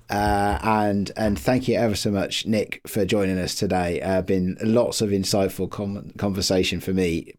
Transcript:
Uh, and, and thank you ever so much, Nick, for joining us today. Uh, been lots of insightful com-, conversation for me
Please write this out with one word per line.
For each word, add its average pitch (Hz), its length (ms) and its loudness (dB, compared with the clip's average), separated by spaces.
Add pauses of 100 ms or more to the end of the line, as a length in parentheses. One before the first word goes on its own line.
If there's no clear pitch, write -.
(100)
Uh, 101 520 2
and, 104 560 2
and 104 200 0
thank 127 300 0
you 113 80 2
ever 110 180 2
so 107 160 -2
much, 98 360 -2
Nick, 104 400 -2
for 104 180 -2
joining 95 340 2
us 90 160 -4
today. 90 460 0
Uh, 95 220 0
been 92 400 0
lots 113 400 2
of 104 80 0
insightful 95 600 0
com-, 101 460 -8
conversation 92 640 0
for - 140 -4
me 87 440 0